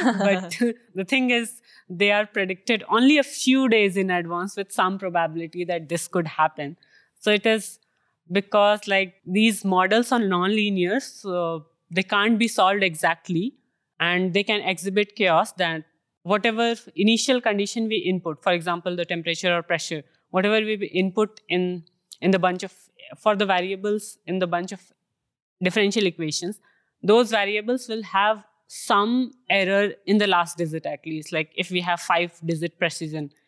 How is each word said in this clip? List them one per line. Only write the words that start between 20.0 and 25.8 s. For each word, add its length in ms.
whatever 340
we 100
input 560
in, 340
in 100
the 80
bunch 240
of, 100
for 180
the 100
variables 800
in 140
the 80
bunch 240
of 100
differential 420